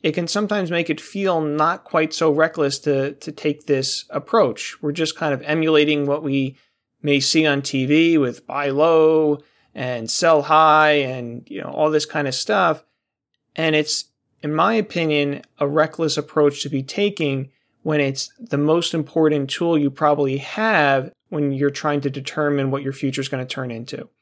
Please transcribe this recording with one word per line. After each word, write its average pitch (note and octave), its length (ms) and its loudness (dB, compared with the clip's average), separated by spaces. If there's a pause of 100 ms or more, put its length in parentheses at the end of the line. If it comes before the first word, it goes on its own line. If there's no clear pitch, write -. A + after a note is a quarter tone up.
it D#3 100 0
can E3+ 140 -4
sometimes G3+ 440 -2
make E3+ 200 -2
it - 100 -2
feel F#3+ 400 -2
not D3+ 440 -2
quite D#3+ 280 -2
so D#3+ 200 2
reckless D#3 480 0
to, C#3 320 0
to - 200 -12
take D3 340 -6
this C3+ 440 -2
approach. C#3+ 720 -2
We're D3 100 -2
just D#3+ 240 -2
kind D3+ 160 -2
of C3+ 100 -4
emulating D3+ 640 2
what D3 180 -2
we C3+ 320 -2 (460)
may C#3+ 180 2
see D#3 260 2
on C#3 160 0
T C3+ 240 -2
V D#3+ 320 4
with B2+ 300 -2
buy C#3 220 -4
low D#3 680 4 (360)
and B2 360 -6
sell D#3+ 320 4
high D#3 500 6
and, B2+ 560 -2
you - 120 -10
know, - 80 -10
all D3+ 220 0
this D3 160 2
kind D3 200 -4
of C3+ 80 -4
stuff. F#3 500 0 (680)
And D#3 220 0
it's, D3+ 300 -2 (360)
in D3+ 100 -4
my F3+ 220 2
opinion, D3+ 680 -2 (180)
a C#3+ 80 0
reckless D#3 480 0
approach D3 460 0
to D3 60 -8
be C3+ 140 -4
taking D3 680 -4 (320)
when D3+ 180 0
it's C3+ 300 -2 (100)
the D3 180 -4
most D#3 340 2
important D3+ 580 0
tool E3+ 280 0
you C#3+ 100 2
probably C#3 500 0
have C#3+ 760 0 (160)
when D3 240 -2
you're C#3 180 0
trying D3 300 -2
to C#3 100 -4
determine C#3 600 -2
what C#3 100 -4
your C3+ 120 -6
future C3+ 260 -4
is C3 80 -6
gonna B2+ 160 -6
turn B2+ 260 -8
into. A#2 380 -12 (140)